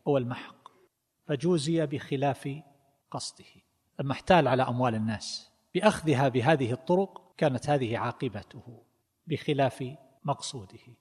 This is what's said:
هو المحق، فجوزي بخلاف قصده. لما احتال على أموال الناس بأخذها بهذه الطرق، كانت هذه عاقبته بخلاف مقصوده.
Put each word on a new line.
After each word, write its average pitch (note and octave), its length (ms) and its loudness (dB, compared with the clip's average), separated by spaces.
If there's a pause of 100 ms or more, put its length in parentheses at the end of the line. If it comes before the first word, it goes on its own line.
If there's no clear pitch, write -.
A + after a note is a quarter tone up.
هو C#3+ 100 2
المحق، - 500 -8 (580)
فجوزي D#3+ 600 0
بخلاف C#3 760 -4 (480)
قصده. - 500 -14 (400)
لما C3+ 120 2
احتال D#3 360 6
على B2+ 140 4
أموال B2 320 0
الناس A2 560 -6 (240)
بأخذها D#3 540 2
بهذه B2+ 440 2
الطرق، F#3 500 0 (140)
كانت C#3+ 340 0
هذه A#2+ 280 0
عاقبته - 840 -8 (440)
بخلاف C#3 580 -2 (400)
مقصوده. B2+ 540 -8 (220)